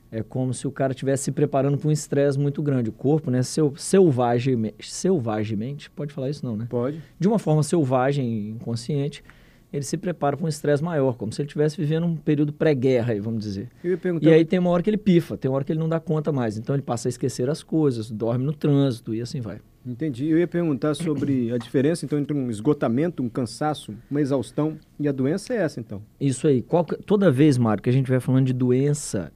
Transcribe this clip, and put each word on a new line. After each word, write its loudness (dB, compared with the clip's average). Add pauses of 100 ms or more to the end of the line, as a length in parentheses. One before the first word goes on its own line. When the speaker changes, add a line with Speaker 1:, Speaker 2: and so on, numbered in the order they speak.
(100)
Speaker 1:
É -6
como -4
se -8
o -6
cara -2
tivesse -2
se -2
preparando 0
pra -2
um 4
estresse 0
muito -2
grande. 0
O -6
corpo, 0
né, 2
sel-, 0
selvageme-, 2
selvagemente, -4
pode -10
falar -4
isso -8
não, -4
né? -6
Speaker 2:
Pode. -4 (180)
Speaker 1:
De 2
uma 4
forma 2
selvagem, 0
inconsciente, -4 (500)
ele -4
se -6
prepara -2
pra -6
um 0
estresse 0
maior, 0
como -6
se -6
ele -4
tivesse 0
vivendo 0
um 0
período 0
pré-guerra, 2
aí, -2
vamos -4
dizer. -6 (160)
Speaker 2:
Eu -2
ia -2
perguntar 2
Speaker 1:
E 10
aí 8
tem 0
uma 2
hora 2
que 0
ele 2
pifa, 2
tem -2
uma 0
hora 0
que -4
ele -2
não 0
dá 0
conta -2
mais. -2
Então -4
ele -2
passa -4
a 0
esquecer -2
as -4
coisas, 0
dorme -2
no -2
trânsito 0
e -4
assim -8
vai. -10 (260)
Speaker 2:
Entendi. -4
Eu 4
ia 2
perguntar 0
sobre -2
a 0
diferença, 0
então, -2
entre -2
um -2
esgotamento, 0
um -4
cansaço, -4 (160)
uma 0
exaustão, -2 (220)
e 0
a 0
doença -2
é -2
essa, -2
então? -12 (180)
Speaker 1:
Isso 0
aí. 4
Qual 0
que... -6
toda 4
vez, 6
Mário, 2
que -4
a 4
gente 2
vai 2
falando 2
de 2
doença, 0